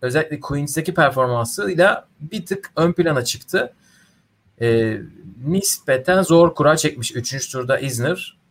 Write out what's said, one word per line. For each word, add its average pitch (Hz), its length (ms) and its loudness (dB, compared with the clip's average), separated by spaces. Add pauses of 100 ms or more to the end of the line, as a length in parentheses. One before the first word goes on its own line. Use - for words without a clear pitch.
özellikle 151 380 -2
Queens'teki 147 540 -4
performansıyla 143 1120 0 (120)
bir 170 260 -10
tık - 300 -8
ön 170 180 2
plana 156 300 0
çıktı. - 500 -4 (880)
E, 113 360 2 (480)
nispeten 180 760 0
zor 170 340 6
kura 151 220 4
çekmiş. - 380 -4
Üçüncü 131 360 -8
turda 131 280 -2
Isner 135 580 -4 (140)